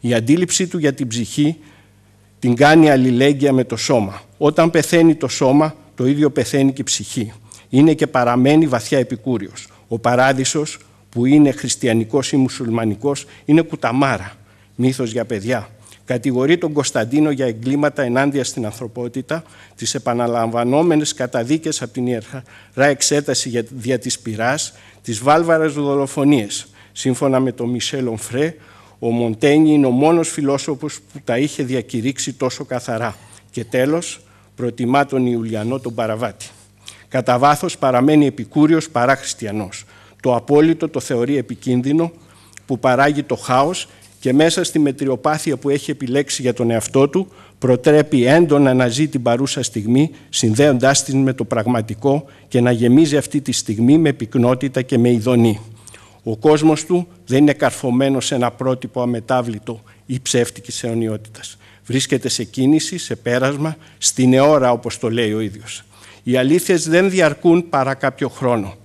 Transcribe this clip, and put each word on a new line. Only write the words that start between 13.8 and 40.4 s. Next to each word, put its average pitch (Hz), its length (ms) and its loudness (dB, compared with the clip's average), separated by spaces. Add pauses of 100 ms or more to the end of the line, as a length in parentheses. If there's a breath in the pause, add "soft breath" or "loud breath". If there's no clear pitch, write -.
μύθος 123 380 -2
για 113 120 -4
παιδιά. 110 440 -6 (360 soft breath)
Κατηγορεί 131 540 0
τον 170 140 -4
Κωνσταντίνο 143 580 0
για 135 160 -2
εγκλήματα 135 560 -2
ενάντια 131 420 0
στην 120 200 -6
ανθρωπότητα, 123 800 -8 (340 loud breath)
τις - 180 -8
επαναλαμβανόμενες 120 1200 0
καταδίκες 131 680 -4
από 117 100 -12
την 123 140 -6
Ιερά 123 380 -8 (300 loud breath)
Εξέταση 143 720 0
για, 117 220 -4
δια 127 280 -6
της - 200 -8
πυράς, 117 540 -4 (300 soft breath)
τις 110 160 -8
βάλβαρες 160 540 2
δολοφονίες. 139 920 0 (260 soft breath)
Σύμφωνα 131 480 -2
με 131 120 -2
τον 120 180 -6
Μισελ 127 360 -6
Ονφρέ, 120 480 -6 (440 soft breath)
ο 117 120 -4
Μοντέινι 139 640 2
είναι 147 140 4
ο 127 40 0
μόνος 156 380 2
φιλόσοφος 143 720 -6 (120)
που 143 120 -18
τα 117 140 -2
είχε 147 240 -4
διακηρύξει 127 720 -6
τόσο 135 320 -6
καθαρά. 117 520 -6 (340 soft breath)
Και 120 140 -10
τέλος, 143 560 -2 (340 soft breath)
προτιμά 123 520 -2
τον 131 200 -2
Ιουλιανό 113 520 -4
τον 120 160 -10
Παραβάτη. 110 560 -6 (580 loud breath)
Κατά 123 300 0
βάθος 147 400 2
παραμένει 139 480 4
επικούριος 151 640 0
παρά 123 260 2
χριστιανός. - 680 -10 (360 soft breath)
Το 123 140 0
απόλυτο 151 540 2